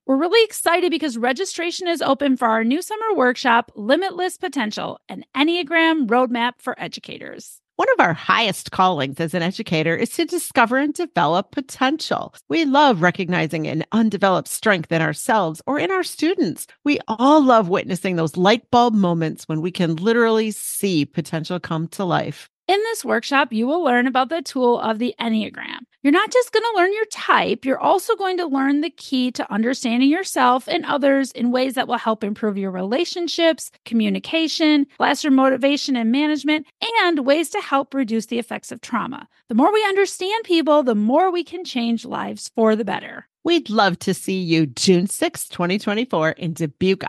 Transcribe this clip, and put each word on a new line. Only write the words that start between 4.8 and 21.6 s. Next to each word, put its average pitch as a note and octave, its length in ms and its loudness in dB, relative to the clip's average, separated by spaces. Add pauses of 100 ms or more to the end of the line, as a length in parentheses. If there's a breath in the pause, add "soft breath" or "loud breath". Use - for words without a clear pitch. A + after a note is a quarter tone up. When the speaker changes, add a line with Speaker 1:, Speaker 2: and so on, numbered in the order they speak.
Speaker 1:
an - 160 -14 (100)
Enneagram D#4+ 720 2
Roadmap A#3+ 520 0
for - 220 -8
Educators. - 800 -14 (160)
Speaker 2:
One G4 160 2
of A4+ 80 4
our F3+ 140 4
highest - 580 0
callings D3 480 0
as D#3+ 140 -4
an F3+ 80 -2
educator E3 560 -2
is - 140 -4
to - 120 -2
discover C4 540 0
and D4 160 0
develop F3 580 0
potential. - 840 -4 (120)
We D#4+ 160 0
love C4+ 380 4
recognizing E3+ 680 0
an D#3+ 240 -4
undeveloped G3+ 560 2
strength F#3+ 420 -2
in E3 120 0
ourselves D#3+ 680 -2
or C#4 120 -2
in F4 120 -2
our F#4 120 0
students. D#4+ 640 -2 (180 soft breath)
We C#4+ 140 2 (100)
all C4+ 340 4
love A3+ 240 6
witnessing F#3 480 -2
those E3 220 -2
light G3+ 340 2
bulb A#3+ 220 4
moments E3+ 560 0
when D#3 100 -2
we F3 120 -4
can E3 260 0
literally A3+ 540 2
see F3+ 520 -2
potential D#3+ 560 -6
come D#3+ 300 -6